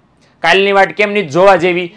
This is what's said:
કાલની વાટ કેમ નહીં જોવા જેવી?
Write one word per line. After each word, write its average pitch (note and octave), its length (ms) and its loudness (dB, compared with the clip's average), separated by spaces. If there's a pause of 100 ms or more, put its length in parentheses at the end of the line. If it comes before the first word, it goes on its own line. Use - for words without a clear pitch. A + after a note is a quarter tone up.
(380)
કાલની G3 340 0
વાટ G3 200 0
કેમ G#3 180 -4
નહીં G3+ 180 -4
જોવા F#3 280 2
જેવી? F3 400 -4